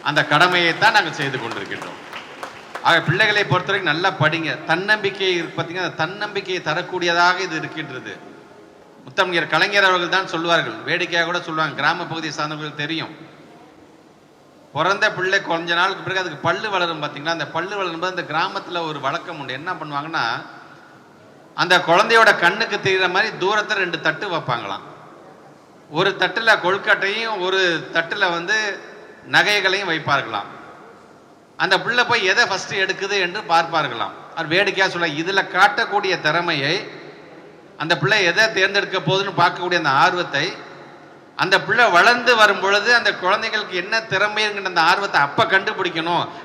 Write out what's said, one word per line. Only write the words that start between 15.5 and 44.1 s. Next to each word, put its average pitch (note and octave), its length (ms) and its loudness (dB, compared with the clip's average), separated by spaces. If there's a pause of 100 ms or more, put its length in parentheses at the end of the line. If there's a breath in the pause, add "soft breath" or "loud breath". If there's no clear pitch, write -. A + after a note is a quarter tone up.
நாளுக்கு F3+ 280 0
பிறகு F#3 180 -4
அதுக்கு E3 180 -6
பல்லு G3 320 -2
வளரும் E3+ 320 -2
பாத்தீங்களா, C#3+ 260 -6
அந்த E3 180 -2
பல்லு F#3 380 -4
வளரும்போது F3 320 -4
அந்த F3 60 -6
கிராமத்துல F3 640 -4
ஒரு D3+ 140 -6
வழக்கம் D#3 380 -4
உண்டு. B2+ 140 -10
என்ன D#3+ 200 -8
பண்ணுவாங்கன்னா, D3+ 500 -6 (1300)
அந்த F3 240 4
குழந்தையோட G#3+ 600 6
கண்ணுக்கு G3 420 0
தெரிகிற F#3+ 280 2
மாதிரி F#3+ 280 0
தூரத்துல G#3 360 0
ரெண்டு F3 280 -2
தட்டு D#3 280 -2
வைப்பாங்களாம். A#2 520 -4 (1080)
ஒரு F#3 280 0
தட்டுல A3 420 2
கொழுக்கட்டையும் G3+ 800 -2
ஒரு F3+ 520 0
தட்டுல F3+ 380 0
வந்து F#3+ 480 -2 (520)
நகைகளையும் F#3+ 580 2
வைப்பார்களாம். C3 580 -2 (1080)
அந்த F3+ 240 0
பிள்ளை A#3 240 0
போய் A#3 200 0
எதை G#3 220 4
ஃபர்ஸ்ட் G3+ 280 -4
எடுக்குது F#3+ 360 -2
என்று G3 300 -2
பார்ப்பார்களாம். D3 720 0 (220)
அவர் D#3+ 120 -6
வேடிக்கையா F#3 420 2
சொல்ல, E3+ 180 -2
இதுல F3 400 -2
காட்டக்கூடிய G3 720 2
திறமையை, D#3+ 680 0 (880)
அந்த D#3+ 220 -2
பிள்ளை G3 260 2
எதை G3 280 2
தேர்ந்தெடுக்க F#3+ 460 0
போகுதுன்னு F#3+ 380 -2
பார்க்கக்கூடிய F3 400 2
அந்த D#3 140 2
ஆர்வத்தை, E3+ 640 2 (840)
அந்த F3+ 240 4
பிள்ளை G#3+ 300 4
வளர்ந்து A#3 460 6
வரும் G3+ 240 6
பொழுது G3+ 340 2
அந்த A3 200 2
குழந்தைகளுக்கு G#3 600 0
என்ன G#3 240 -2
திறமை G#3+ 460 0